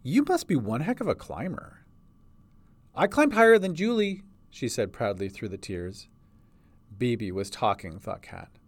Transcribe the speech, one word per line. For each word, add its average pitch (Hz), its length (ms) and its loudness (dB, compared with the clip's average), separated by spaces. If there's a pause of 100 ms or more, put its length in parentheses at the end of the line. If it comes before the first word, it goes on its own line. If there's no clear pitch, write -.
"You 220 260 2
must 359 200 0
be 175 80 2
one 113 260 -2
heck 233 180 -2
of 220 80 -2
a 135 60 0
climber." - 720 -10 (1080)
"I 185 100 4
climb 277 260 4
higher 226 280 8
than 185 160 -2
Julie," 202 480 0 (260)
she - 180 -6
said 107 240 -2
proudly 98 380 -2
through 101 200 -10
the 92 80 -8
tears. 90 500 -8 (920)
Bibi 110 340 0
was 98 200 -4
talking, 98 480 -2
thought - 240 -10
Kat. - 340 -18 (100)